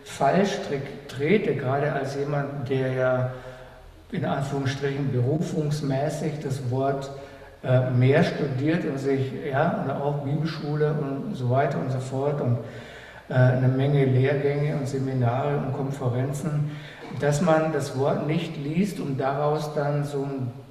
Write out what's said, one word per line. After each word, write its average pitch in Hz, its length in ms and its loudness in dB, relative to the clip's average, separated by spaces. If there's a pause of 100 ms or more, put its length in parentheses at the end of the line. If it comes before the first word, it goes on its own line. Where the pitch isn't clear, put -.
Fallstrick 151 1040 0
trete, 156 480 2
gerade 139 360 0
als 135 220 -4
jemand, 143 560 -4
der 131 220 2
ja 127 380 2 (840)
in 127 120 -2
Anführungsstrichen 139 880 -2
berufungsmäßig 147 1300 0
das 123 280 -4
Wort, 135 400 0 (540)
äh, 127 260 4
mehr 131 320 6
studiert 147 600 0
und 139 140 -2
sich, 131 340 0 (180)
ja, 143 340 2
oder 143 180 -2
auch 143 160 0
Bibelschule 151 760 0
und 135 420 -4
so 123 160 -2
weiter 139 280 2
und 131 120 -2
so 127 80 0
fort 143 420 -2
und, 120 180 2 (680)
äh, 147 60 -4
eine 127 340 6
Menge 139 360 4
Lehrgänge 143 720 2
und 127 100 -2
Seminare 131 720 0
und - 160 -2
Konferenzen, 139 960 -2 (500)
dass 147 200 2
man 160 320 4
das 127 260 -2
Wort 147 280 2
nicht 165 300 -2
liest, 160 420 -2
um 135 180 -4
daraus 147 580 0
dann 147 300 0
so 143 200 -4
ein 131 280 -4 (180)